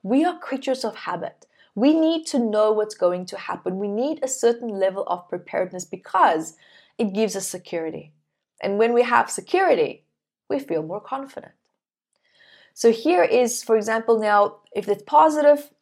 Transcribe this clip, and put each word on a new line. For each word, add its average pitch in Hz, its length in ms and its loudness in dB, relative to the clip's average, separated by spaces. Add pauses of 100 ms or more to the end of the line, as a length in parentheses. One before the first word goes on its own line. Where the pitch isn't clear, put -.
we 262 200 2
are 339 140 -2
creatures 262 460 -6
of 220 100 -6
habit. - 520 -10 (280)
We 294 240 4
need 320 280 2
to 294 120 -2
know 214 320 2
what's 214 240 -2
going 180 320 0
to 190 100 -14
happen. 185 420 -8
We 202 100 -4
need 262 340 -4
a 262 60 -4
certain 233 400 0
level 190 400 -2
of 180 200 -6
preparedness 180 560 -6
because 180 720 0 (420)
it 202 160 -2
gives 208 200 0
us 190 140 -6
security. 160 640 -8 (500)
And 196 160 -2
when 226 140 4
we 240 100 4
have 240 260 2
security, 277 760 0 (440)
we 277 120 -2
feel 165 240 -6
more 180 160 -10
confident. 269 540 -12 (1200)
So 233 180 4
here 311 320 2
is, 240 380 0
for 220 140 2
example, 226 440 0
now, 208 380 2 (140)
if 196 160 -6
it's 202 160 0
positive 294 680 4 (120)